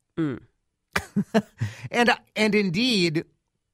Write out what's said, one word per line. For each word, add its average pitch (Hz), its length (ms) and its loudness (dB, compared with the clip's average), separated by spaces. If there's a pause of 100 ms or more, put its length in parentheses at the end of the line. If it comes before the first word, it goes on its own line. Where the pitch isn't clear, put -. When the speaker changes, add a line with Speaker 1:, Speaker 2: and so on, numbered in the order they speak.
(180)
Speaker 1:
Mm. 151 260 -4
Speaker 2:
<laughs> - 1000 -4 (480)
And, 240 200 2 (240)
and 214 180 2
indeed, 196 720 0 (480)